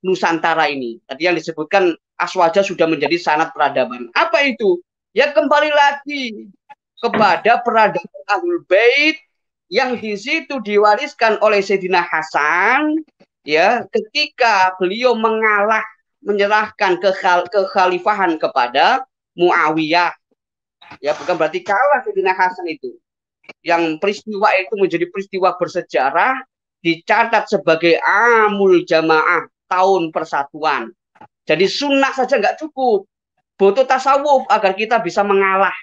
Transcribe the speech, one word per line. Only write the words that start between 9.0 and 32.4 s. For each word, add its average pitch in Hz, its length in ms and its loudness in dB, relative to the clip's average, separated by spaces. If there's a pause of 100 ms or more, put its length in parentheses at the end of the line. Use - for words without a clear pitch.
yang 254 240 -2
di 208 240 -8
situ 285 400 -6
diwariskan 208 800 0
oleh 202 240 2
Sayyidina 185 400 0
Hasan 180 960 0 (480)
ya, 190 420 2
ketika 208 880 0
beliau 220 400 0
mengalah, 220 640 0 (400)
menyerahkan 202 800 0
kekhal-, 185 480 0
kekhalifahan 190 880 0
kepada 151 640 0 (320)
Muawiyah. 160 800 0 (880)
Ya, 143 160 -2
bukan 175 220 -4
berarti 165 260 -2
kalah 247 400 2
Sayyidina 190 300 -2
Hasan 185 340 -2
itu. - 240 -10 (720)
Yang 165 320 0
peristiwa 202 560 -2
itu 185 240 -2
menjadi 170 320 -2
peristiwa 190 480 -4
bersejarah, 170 880 -2 (380)
dicatat 214 680 0
sebagai 170 560 2
Amul 202 800 4
Jamaah, 160 640 2 (160)
tahun 185 480 0
persatuan. 151 800 -4 (560)
Jadi 156 160 2
sunnah 269 480 0
saja 262 240 0
nggak 214 240 -2